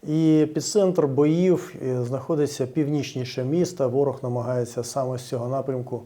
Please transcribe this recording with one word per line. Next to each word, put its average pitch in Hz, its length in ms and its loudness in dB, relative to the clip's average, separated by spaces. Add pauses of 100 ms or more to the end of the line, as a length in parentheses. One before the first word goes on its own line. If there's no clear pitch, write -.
І 156 400 4
епіцентр 165 640 2
боїв, 156 760 2
е, 127 220 -2
знаходиться 139 640 -2
північніше 135 800 -2
міста. 156 420 0
Ворог 131 360 2
намагається 123 640 -2
саме 127 340 -4
з 127 100 -12
цього 120 200 -4
напрямку 127 580 -4